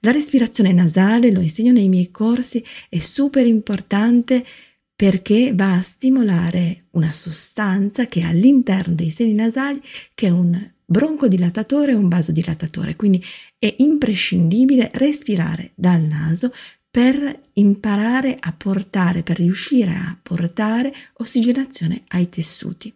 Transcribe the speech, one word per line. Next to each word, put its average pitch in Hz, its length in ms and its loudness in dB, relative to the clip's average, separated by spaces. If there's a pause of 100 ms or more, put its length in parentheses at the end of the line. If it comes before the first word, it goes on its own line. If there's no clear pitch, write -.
La 220 100 2
respirazione 240 600 2
nasale, 190 580 4
lo 185 80 2
insegno 220 320 2
nei 208 160 4
miei 180 240 0
corsi, 240 500 -2 (280)
è 180 80 -6
super 269 480 0
importante 233 960 0 (540)
perché 202 560 2
va 190 220 2
a 180 80 0
stimolare 180 1080 0
una 156 220 0
sostanza 202 960 0
che 175 140 -4
è - 20 -4
all'interno 185 720 2
dei 160 160 -2
seni 220 240 0
nasali, 262 440 -2 (360)
che - 100 -4
è 180 60 2
un 175 400 0 (120)
broncodilatatore 240 1080 0
e 247 40 2
un 202 120 2
vasodilatatore, 165 880 -4
quindi 190 280 0 (360)
è 214 180 -2
imprescindibile 247 1160 2
respirare 180 800 -2
dal 175 260 2
naso 160 500 -2 (380)
per 269 480 0 (160)
imparare 208 840 0
a 170 140 -6
portare, 185 680 -2
per 165 160 -4
riuscire 185 540 0
a 180 280 -8
portare 214 720 -4 (260)
ossigenazione 240 920 -2
ai 180 200 -2
tessuti. - 680 -6